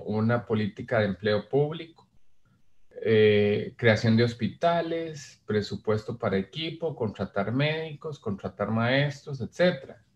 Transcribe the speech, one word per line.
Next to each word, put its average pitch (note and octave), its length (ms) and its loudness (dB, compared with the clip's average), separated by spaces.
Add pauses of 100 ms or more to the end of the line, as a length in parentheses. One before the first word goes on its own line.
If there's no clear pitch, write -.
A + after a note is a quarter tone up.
una A2 420 0
política A2 540 -2
de G#2+ 60 4
empleo G#2 440 -2
público, D3 580 -2 (960)
eh, G#2 760 4
creación A2 400 4
de A#2+ 80 4
hospitales, E3 1200 -4
presupuesto G#2+ 760 -4
para G2 180 0
equipo, D#3 580 -6
contratar G2+ 560 -4
médicos, D3+ 680 -4
contratar G2+ 500 -6
maestros, C3 720 -2
etcétera. - 600 -2 (120)